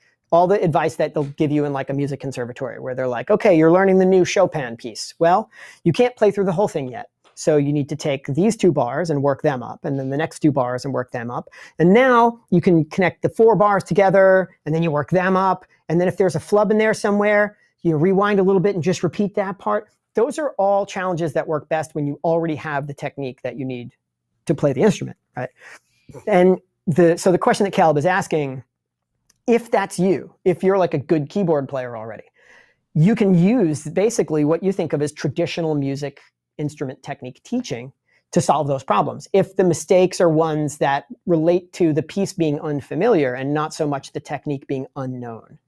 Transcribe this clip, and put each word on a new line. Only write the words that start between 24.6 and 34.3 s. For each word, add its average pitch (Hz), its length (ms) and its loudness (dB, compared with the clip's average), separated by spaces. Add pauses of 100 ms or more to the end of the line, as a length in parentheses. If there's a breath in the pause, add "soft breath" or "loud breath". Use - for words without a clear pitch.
the 131 80 -4
instrument, 147 380 0 (180)
right? 127 140 -10 (760 loud breath)
And 185 320 4 (280)
the, 170 320 4
so - 120 2
the 175 80 2
question 226 260 2
that 196 80 -4
Caleb 160 260 2
is 143 80 0
asking, 151 580 -2 (840)
if 233 240 0
that's 196 280 -2
you, 180 340 -2 (140)
if 180 180 0
you're, 196 140 4
like, 175 160 0
a 156 40 -2
good 143 300 -2
keyboard 160 400 0
player 123 300 -10
already, 110 260 -14 (720 soft breath)
you 180 200 4
can 196 200 2
use 180 500 2
basically 165 640 0